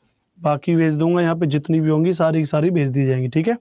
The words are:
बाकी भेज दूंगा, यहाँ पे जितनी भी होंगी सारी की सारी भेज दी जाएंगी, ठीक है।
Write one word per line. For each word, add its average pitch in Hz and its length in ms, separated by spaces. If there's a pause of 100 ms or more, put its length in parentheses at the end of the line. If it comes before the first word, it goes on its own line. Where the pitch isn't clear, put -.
(400)
बाकी 160 360
भेज 160 200
दूंगा, 170 260
यहाँ 170 140
पे 170 120
जितनी 147 340
भी 156 80
होंगी 160 240
सारी 160 260
की 156 60
सारी 156 260
भेज 147 180
दी 135 160
जाएंगी, 127 240
ठीक 160 180
है। 233 140